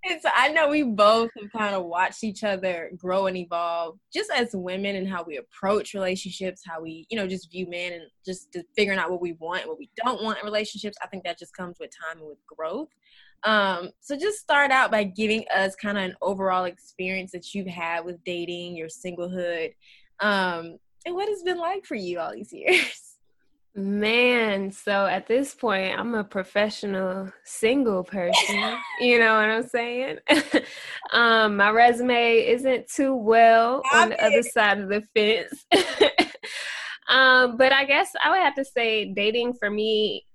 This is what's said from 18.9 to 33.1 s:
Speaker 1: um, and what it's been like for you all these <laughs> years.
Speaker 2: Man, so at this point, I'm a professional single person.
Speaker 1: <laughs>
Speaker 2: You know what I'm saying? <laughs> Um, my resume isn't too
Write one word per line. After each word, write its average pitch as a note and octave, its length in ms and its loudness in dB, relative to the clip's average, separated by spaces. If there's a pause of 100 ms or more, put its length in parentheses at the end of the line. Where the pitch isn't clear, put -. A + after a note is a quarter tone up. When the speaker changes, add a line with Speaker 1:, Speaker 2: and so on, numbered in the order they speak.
Speaker 1:
um, F#3 580 -2 (280)
and F4 80 -6
what G4 140 -4
it's G4+ 140 -6
been F4+ 160 -2
like F#4 280 -6
for D#4 80 -8
you F3+ 260 -6
all D#3+ 120 -6
these D#3 200 -14
<laughs> - 20 -20
years. - 520 0 (680)
Speaker 2:
Man, G#3 960 0
so G3 340 0
at F#3 220 -2
this C4+ 260 0
point, F#3+ 420 -2
I'm A3+ 200 -4
a G#3 80 -2
professional F#3+ 1040 -4 (140)
single A3+ 580 0
person. G3+ 580 0 (220)
Speaker 1:
<laughs> - 40 -14 (140)
Speaker 2:
You A#3+ 180 4
know A3 180 6
what G#3+ 120 4
I'm A3+ 180 0
saying? A#3+ 520 -4 (100)
<laughs> D4+ 360 2 (480)
Um, A3+ 440 4
my G3+ 140 6
resume A#3 640 4 (100)
isn't B3 420 0
too C4+ 260 0